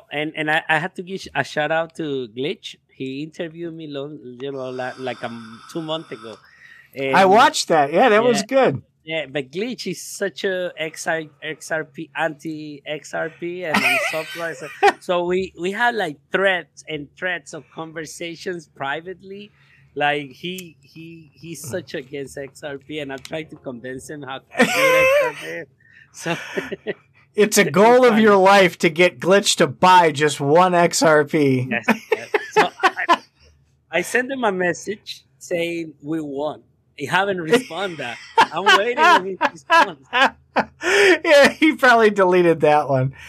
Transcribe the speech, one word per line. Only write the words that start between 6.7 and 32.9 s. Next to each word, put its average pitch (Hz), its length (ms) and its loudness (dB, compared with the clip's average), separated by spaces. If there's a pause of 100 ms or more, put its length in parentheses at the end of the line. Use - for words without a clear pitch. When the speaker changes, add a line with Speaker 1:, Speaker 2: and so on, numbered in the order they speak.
Speaker 1:
And 135 220 -2
Speaker 2:
I 190 80 6
watched 233 460 4
that. 151 240 2
Yeah, 233 160 4
that 214 120 4
was 233 180 2
Speaker 1:
yeah. 190 80 -4
Speaker 2:
good. 254 360 2 (260)
Speaker 1:
Yeah, 160 160 -4
but 139 240 -8
Glitch 202 400 -8
is - 140 -8
such - 400 -8
a 180 340 -4
X 156 300 -10
I, 160 220 -4 (120)
X 151 300 -12
R 160 120 -4
P, 156 320 -16
anti-X 151 1000 -8
R 165 160 -6
P, 175 340 -10
and 156 100 -2
I'm 698 280 -2
Speaker 2:
<laughs> - 80 -4
Speaker 1:
surprised. 165 520 -10 (360)
So 175 260 -4
we, 180 340 -4
we 180 120 -6
have, 240 240 -2
like, 175 240 -6 (120)
threads 180 560 -2
and 143 200 -10 (100)
threads 180 380 -8
of 139 80 -16 (100)
conversations 165 960 -12
privately. 185 840 -10 (460)
Like, 147 340 -2
he, 175 520 -14
he, 165 520 -20
he's 165 340 -16
such 175 280 -10
against 139 420 -12
X 139 260 -14
R 139 140 -10
P, 151 220 -14
and 139 120 -10
I'm 135 60 -10
trying 160 320 -12
to 156 60 -20
convince 127 560 -14
him 151 100 -14
how 131 200 -12
good - 180 -8
X 254 100 2 (540)
R 466 180 -4
P - 60 -14
is. 170 200 -12 (440)
So - 260 -8 (480)
<laughs> 214 80 -6 (400)
Speaker 2:
It's 208 240 2
a 202 40 6
Speaker 1:
it's 160 100 0
Speaker 2:
goal 233 340 6
of 240 60 6
Speaker 1:
funny. 214 100 4
Speaker 2:
your 208 160 6
life 190 420 6
to 175 120 2
get 175 280 2
Glitch 196 360 2
to 170 100 2
buy 175 460 6
just 143 280 0
one 175 360 4
X 170 260 2
R 151 240 6
P. 135 420 2
Speaker 1:
Yes, 120 180 -4 (260)
yes. - 180 -6 (220)
So 392 180 2 (140)
I, - 400 0 (680)